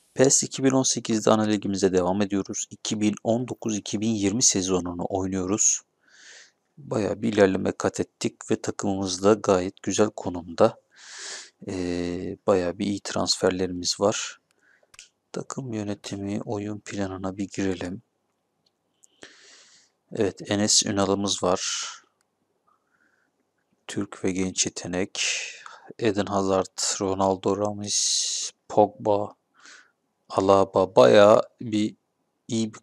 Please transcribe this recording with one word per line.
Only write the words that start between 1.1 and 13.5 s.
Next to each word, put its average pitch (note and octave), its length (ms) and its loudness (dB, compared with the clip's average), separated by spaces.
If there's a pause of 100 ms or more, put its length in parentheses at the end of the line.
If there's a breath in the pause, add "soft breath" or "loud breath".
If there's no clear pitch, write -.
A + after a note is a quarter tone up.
ana A2 120 4
ligimize G2+ 500 0
devam F#2 300 2
ediyoruz. G2 480 -4
İki G#2+ 300 -6
bin G#2 140 2 (100)
on A#2 240 0
dokuz A2+ 280 -6
iki G2+ 240 -6
bin A2 100 0
yirmi G#2 320 0
sezonunu F2+ 680 0
oynuyoruz. F#2+ 720 0 (1000 loud breath)
Bayağı A2 440 -4
bir A2+ 100 0
ilerleme G2 400 4
kat - 280 -2
ettik - 500 -6
ve A2+ 120 0
takımımız G2 600 -4
da G2+ 100 6
gayet G2 500 2
güzel G#2 280 0
konumda. F2+ 680 -2 (920 loud breath)
Ee, F2+ 680 -4 (100)
bayağı F2+ 320 2
bir G2+ 80 -2
iyi G2+ 140 -2
transferlerimiz F2+ 1000 -2